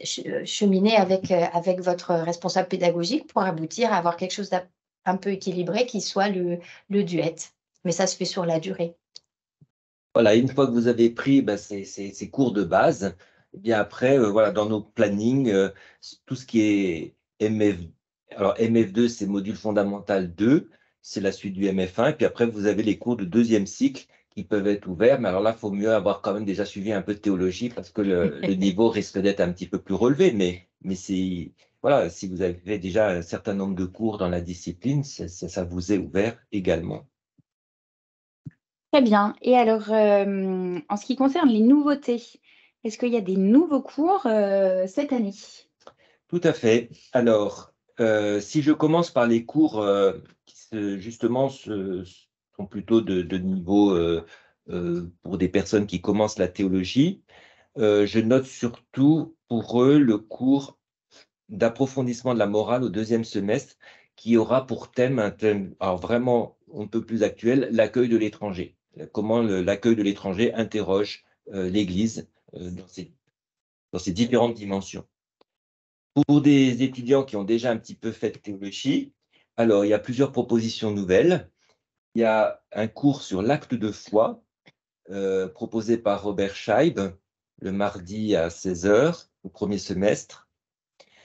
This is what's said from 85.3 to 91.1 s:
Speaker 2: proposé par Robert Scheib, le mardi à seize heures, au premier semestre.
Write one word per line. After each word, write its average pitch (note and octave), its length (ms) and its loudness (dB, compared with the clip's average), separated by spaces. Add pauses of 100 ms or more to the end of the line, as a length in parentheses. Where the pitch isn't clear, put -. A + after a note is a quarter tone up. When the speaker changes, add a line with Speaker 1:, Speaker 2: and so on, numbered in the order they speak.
Speaker 2:
proposé A2 500 -2
par G2+ 260 -2
Robert G2 320 -4
Scheib, B2 440 2 (600)
le F#2+ 100 -6
mardi G2+ 640 -4
à E2 140 0
seize F2+ 380 -4
heures, C3+ 420 2 (140)
au F#2+ 60 -16
premier G2+ 280 -6
semestre. G2+ 680 -4 (800)